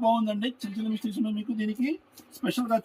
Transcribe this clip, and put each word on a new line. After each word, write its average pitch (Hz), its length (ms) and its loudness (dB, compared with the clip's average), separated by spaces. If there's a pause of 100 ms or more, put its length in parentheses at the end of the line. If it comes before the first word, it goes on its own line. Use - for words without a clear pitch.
బాగుందండి. 226 460 4 (120)
చిన్న 202 160 -6
చిన్న 220 160 -2
మిస్టేక్స్ 214 280 -4
ఉన్నాయి 214 180 0
మీకు. 214 220 -4
దీనికి 214 280 0 (480)
స్పెషల్గా 226 480 0